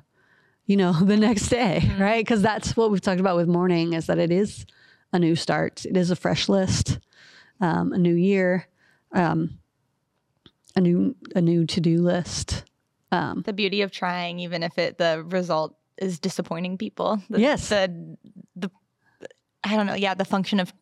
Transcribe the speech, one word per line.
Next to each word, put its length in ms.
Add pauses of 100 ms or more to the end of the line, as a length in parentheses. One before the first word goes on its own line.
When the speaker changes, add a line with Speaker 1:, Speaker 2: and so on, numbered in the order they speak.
(640)
Speaker 1:
you 120
know, 160
<laughs> 100
the 140
next 320
day, 340
Speaker 2:
Mm-hmm. 180
Speaker 1:
right? 240
'Cause 160
that's 360
what 140
we've 100
talked 180
about 160
with 140
mourning, 440
is 140
that 120
it 120
is 340 (460)
a 80
new 160
start. 500
It 120
is 140
a 40
fresh 320
list, 520 (600)
um, 320
a 60
new 180
year, 520 (440)
um, 480 (1160)
a 60
new, 340 (200)
a 60
new 240
to-do 360
list. 600 (480)
Um, 340
Speaker 2:
The 80
beauty 280
of 100
trying, 480
even 240
if 160
it, 180
the 300
result 480 (220)
is 220
disappointing 600
people. 500
The, 120
Speaker 1:
Yes. 280
Speaker 2:
the, 480 (380)
the, 160 (920)
I 120
don't 100
know. 80
Yeah, 220
the 100
function 340
of 220